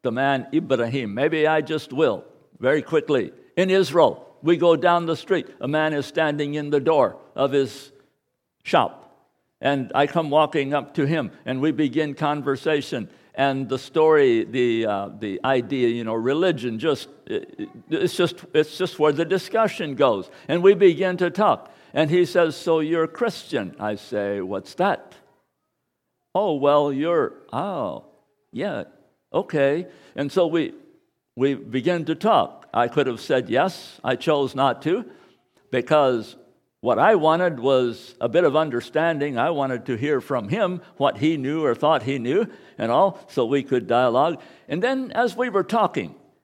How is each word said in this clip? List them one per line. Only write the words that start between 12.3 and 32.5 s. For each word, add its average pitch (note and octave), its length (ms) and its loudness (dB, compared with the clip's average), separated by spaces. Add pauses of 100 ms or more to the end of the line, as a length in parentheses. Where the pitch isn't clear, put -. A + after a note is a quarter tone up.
And C3+ 320 -2
the C3 120 -4
story, D3 680 4
the, A#2 400 0
uh, G2+ 240 -4 (100)
the G#2 240 -6
idea, B2+ 460 0
you A#2 160 -4
know, A2 80 -4
religion, B2+ 680 -2
just, C#3+ 300 -4 (160)
it, - 440 -10 (200)
it's E3 260 -2
just, - 200 0 (180)
it's D#3 240 0
just F#3 200 -6
where D3+ 140 4
the D#3 140 -2
discussion F#3 680 -4
goes. A#2 340 0 (180)
And F3 160 -2
we G3 100 8
begin F#3 440 4
to F3+ 120 0
talk. F3 440 0 (180)
And D3 200 0
he F3+ 140 4
says, E3+ 300 0
"So D#3+ 260 0
you're D#3+ 240 0
a - 20 -8
Christian?" C#3+ 720 -6
I G#2 160 -4
say, G2+ 460 -6
"What's F#2+ 340 -8
that?" - 400 -2 (1200)
"Oh, F#3+ 180 0
well, C#3+ 400 4
you're, D3+ 400 0 (180)
oh, B2+ 540 -6 (460)
yeah, B2+ 320 -6 (500)
okay." D3+ 540 0 (280)
And C#3+ 160 -4
so F3+ 140 4
we, D#3+ 300 -2 (600)
we C3+ 200 0
begin C3 500 -2
to D#3 80 -4
talk. - 580 0